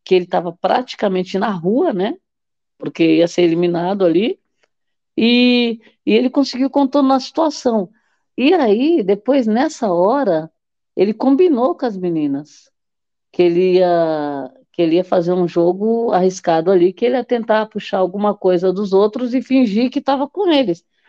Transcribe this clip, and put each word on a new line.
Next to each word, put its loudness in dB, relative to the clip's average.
que 0
ele 2
tava -4
praticamente -4
na -2
rua, -2
né? -4
Porque 0
ia 2
ser -2
eliminado 0
ali. 0
E, 2
e 0
ele 2
conseguiu -2
contornar 2
a -2
situação. -4
E 2
aí, 2
depois, 0
nessa -2
hora, 0
ele 0
combinou 2
com -4
as -6
meninas -4
que 0
ele 2
ia, 0
que -2
ele 2
ia 2
fazer 0
um 0
jogo 0
arriscado 0
ali, 2
que -6
ele 0
ia -4
tentar -2
puxar -8
alguma -2
coisa 0
dos -4
outros 0
e -2
fingir 0
que -6
tava -2
com -2
eles. 0